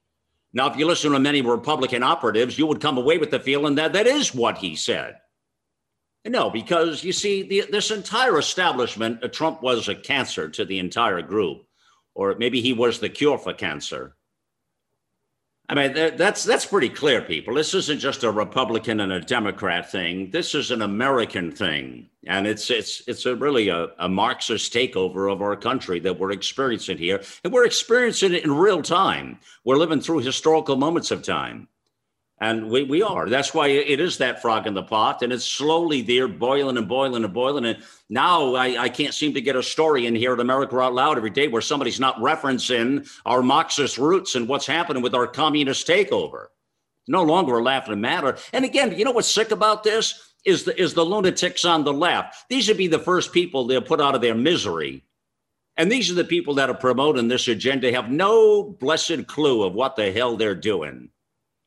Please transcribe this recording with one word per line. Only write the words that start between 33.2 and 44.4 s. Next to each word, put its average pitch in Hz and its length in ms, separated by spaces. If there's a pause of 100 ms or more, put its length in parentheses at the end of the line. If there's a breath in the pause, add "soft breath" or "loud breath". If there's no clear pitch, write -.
That's 135 260
why 151 140
it 139 320
is 175 180
that 123 240
frog 110 240
in 107 80
the 92 80
pot. 113 400
And 120 100
it's 120 120
slowly 151 580
there 123 240
boiling 127 500
and 110 120
boiling 127 340
and 98 100
boiling. 127 320
And 113 200 (260 loud breath)
now 139 460
I, 127 260
I 127 60
can't 131 260
seem 151 200
to 131 60
get 131 140
a 127 80
story 147 440
in 117 100
here 123 160
at 120 80
America 127 400
Out 127 120
Loud 139 260
every 110 120
day 135 160
where 113 160
somebody's 123 380
not 131 160
referencing 131 920 (160 loud breath)
our 127 200
Marxist 139 520
roots 170 380
and 117 140